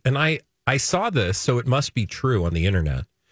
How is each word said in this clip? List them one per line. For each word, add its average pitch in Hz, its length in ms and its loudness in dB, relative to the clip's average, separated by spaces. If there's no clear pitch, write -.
and 135 140 2
I, 156 220 0
I 135 100 2
saw 190 320 0
this, 101 300 0
so 127 200 0
it 120 80 -4
must 135 280 0
be 113 100 0
true 107 400 -2
on 87 80 0
the 85 140 0
internet, 78 380 0